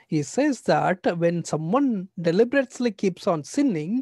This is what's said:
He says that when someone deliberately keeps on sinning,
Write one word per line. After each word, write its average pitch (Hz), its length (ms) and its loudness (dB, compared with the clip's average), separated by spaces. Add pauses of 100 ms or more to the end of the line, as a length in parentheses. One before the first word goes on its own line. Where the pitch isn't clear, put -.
He 156 140 0
says 262 400 0
that 160 380 2 (180)
when 170 260 2
someone 180 440 0 (380)
deliberately 240 640 0
keeps 190 360 -4
on 170 180 0
sinning, 185 460 -2 (120)